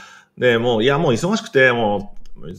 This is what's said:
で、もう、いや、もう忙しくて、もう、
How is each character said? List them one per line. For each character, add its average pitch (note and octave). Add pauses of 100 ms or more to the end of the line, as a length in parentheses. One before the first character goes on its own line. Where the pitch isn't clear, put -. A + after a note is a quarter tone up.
(380)
で、 A#2+
も A#2
う、 G#2+
い A#2+
や、 C#3
も D#3+
う -
忙 F3
し G#3
く -
て、 C3
も G#2 (220)
う、 -